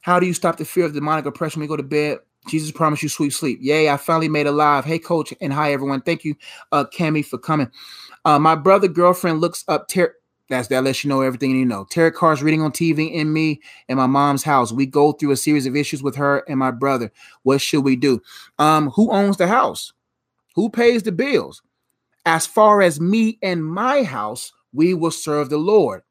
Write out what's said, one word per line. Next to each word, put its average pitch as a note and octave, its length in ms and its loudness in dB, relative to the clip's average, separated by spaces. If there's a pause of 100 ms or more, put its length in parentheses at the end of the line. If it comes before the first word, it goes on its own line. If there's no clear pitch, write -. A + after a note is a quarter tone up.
How F3+ 200 2
do F3+ 60 2
you F3+ 60 -2
stop E3 240 -2
the D#3 80 -10
fear F3 220 -2
of D3 80 -6
demonic D3+ 320 -2
oppression D#3 340 -6
when D3+ 80 -8
you - 0 -
go D3+ 80 -4
to C#3 60 -6
bed? D3 380 -2 (260)
Jesus D#3 240 -4
promised D3+ 320 -2
you D3+ 80 -4
sweet D3 200 -2
sleep. C#3 300 -6
Yay, D3 300 2
I C#3+ 80 0
finally D#3+ 300 -2
made D3 180 0
it C#3+ 60 0
live. D3 320 2
Hey, D#3+ 140 -4
Coach, E3 420 -4
and D3 120 -6
hi, D3 200 -2
everyone. C#3 280 -4
Thank E3 240 -4
you, D3+ 100 -4 (380)
uh, C#3+ 120 2
Cami, D#3 380 -2
for - 140 -10
coming. D3 320 -2 (560)
Uh, D3+ 140 4
my D#3+ 160 4
brother F#3+ 340 4
girlfriend F3 520 2
looks E3+ 280 -4
up D3+ 200 -2
tar-, F3+ 260 0 (340)
that's, B2+ 200 -4
that C3 160 0
lets C3 200 -2
you C#3+ 60 -2
know C3+ 100 0
everything C3 300 -2
you C3 160 2
know. G2+ 240 -4
Tarot E3 220 2
cards D#3 300 2
reading D#3 200 2
on D3+ 100 -2
T E3 200 0
V D#3 140 -2
in D#3 260 -4
me D#3 280 -2 (280)
and C3 100 -2
my C3 80 2
mom's C#3 380 0
house. B2+ 280 2
We C3+ 140 0
go D3 260 4
through C#3+ 200 -2
a C3+ 40 0
series C#3+ 300 0
of C3 100 -4
issues C#3+ 260 -4
with C3+ 120 -4
her C#3+ 340 0
and C#3 100 -4
my C3 120 0
brother. B2 420 -2 (300)
What C3+ 180 2
should C#3+ 240 0
we C3 120 2
do? B2+ 260 0 (360)
Um, D3+ 320 2
who G#3+ 200 2
owns G3+ 260 2
the F3 120 0
house? F#3 440 -2 (640)
Who G#3+ 160 0
pays A#3 320 2
the G#3 100 -4
bills? F3+ 480 -2 (640)
As E3 220 0
far G#3 340 6
as E3 200 2
me A3 420 0
and F3 240 -4
my A#3+ 380 0
house, A#2+ 480 -8 (200)
we E3 220 2
will E3 160 -2
serve D3 400 -4
the D3+ 80 -2
Lord. D#3 520 2